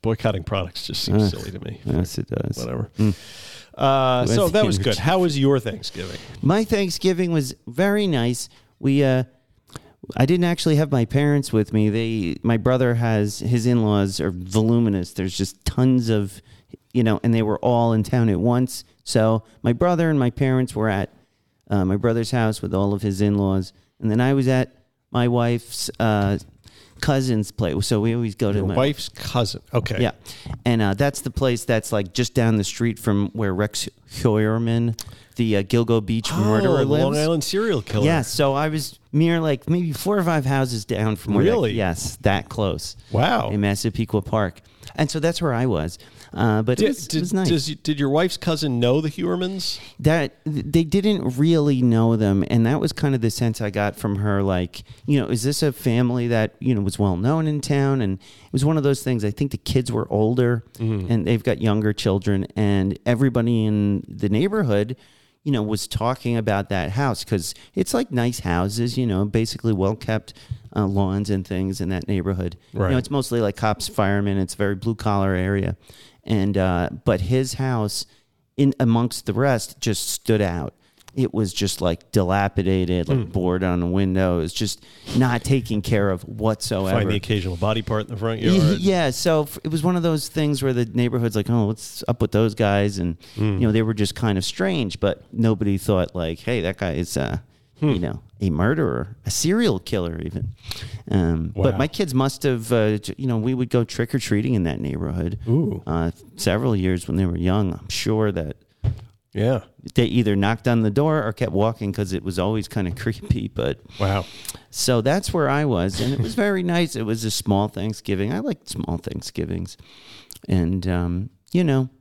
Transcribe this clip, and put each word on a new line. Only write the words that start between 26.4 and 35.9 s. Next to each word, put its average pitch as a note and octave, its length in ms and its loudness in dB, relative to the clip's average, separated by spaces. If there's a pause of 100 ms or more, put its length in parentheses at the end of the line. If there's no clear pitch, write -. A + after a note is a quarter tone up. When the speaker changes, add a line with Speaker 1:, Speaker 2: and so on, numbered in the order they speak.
Speaker 2:
cousin's B2+ 520 0
place. F2 360 -2
So A2 140 2
we A2+ 120 0
always A#2 220 -2
go G#2 160 0
to G#2 80 2
Speaker 1:
Your F#2+ 80 0
Speaker 2:
my F#2+ 80 -2
Speaker 1:
wife's C#3 340 0
cousin. - 520 -4 (120)
Okay. A2+ 280 -2
Speaker 2:
Yeah. A#2+ 100 2 (540)
And, A#2 160 2
uh, G2 120 2
that's C#3 280 0
the B2 100 -6
place B2 340 0
that's, A2+ 260 0
like, G2+ 220 -2
just B2 200 -2
down A2+ 240 4
the G2+ 60 2
street A#2 360 -2
from G2+ 340 2
where G#2 200 -2
Rex - 360 -2 (200)
Heuermann, A2+ 880 0 (360)
the, A2 220 2
uh, G2 60 2
Gilgo A2+ 420 2